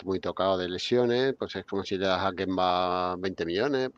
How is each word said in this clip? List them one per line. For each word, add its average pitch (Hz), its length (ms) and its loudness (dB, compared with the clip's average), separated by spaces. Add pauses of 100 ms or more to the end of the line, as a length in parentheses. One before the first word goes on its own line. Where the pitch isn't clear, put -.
muy 92 160 -2
tocado 95 380 0
de 90 100 -2
lesiones, 123 680 2
pues 101 200 -8
es 95 80 -6
como 98 180 -4
si 95 140 -4
le 92 100 0
das 92 180 2
a 98 80 0
Kemba 90 840 0
veinte 90 300 -4
millones, 131 520 0